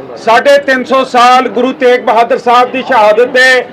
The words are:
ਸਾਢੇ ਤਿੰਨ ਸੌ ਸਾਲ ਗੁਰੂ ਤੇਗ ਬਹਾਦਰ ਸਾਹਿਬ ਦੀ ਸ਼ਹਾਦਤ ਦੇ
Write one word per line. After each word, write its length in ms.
ਸਾਢੇ 420
ਤਿੰਨ 260
ਸੌ 200
ਸਾਲ 440
ਗੁਰੂ 240
ਤੇਗ 280
ਬਹਾਦਰ 380
ਸਾਹਿਬ 340
ਦੀ 100
ਸ਼ਹਾਦਤ 440
ਦੇ 460